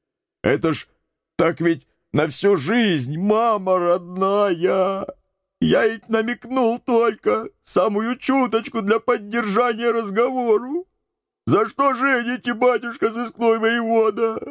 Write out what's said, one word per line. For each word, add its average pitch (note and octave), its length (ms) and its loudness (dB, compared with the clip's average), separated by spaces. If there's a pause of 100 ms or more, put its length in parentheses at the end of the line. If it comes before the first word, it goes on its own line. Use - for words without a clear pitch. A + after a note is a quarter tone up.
(420)
Это D#3+ 320 2
ж - 140 -8 (500)
так E3 240 0
ведь E3 260 0 (240)
на D#3 160 2
всю G3 300 2
жизнь, D#3 600 0
мама G#3 600 2
родная! F#3 1300 0 (540)
Я A3+ 280 2
ведь A3+ 220 -6
намекнул A#3 720 0
только, A3+ 680 0 (140)
самую G#3+ 540 0
чуточку A#3 640 -2
для G#3 180 2
поддержания A#3 920 -2
разговору. A#3+ 960 -2 (580)
За G3+ 220 2
что C4+ 260 0
жените, B3 600 -2
батюшка A#3+ 580 0
сыскной A3+ 480 0
воевода? A3+ 800 0 (120)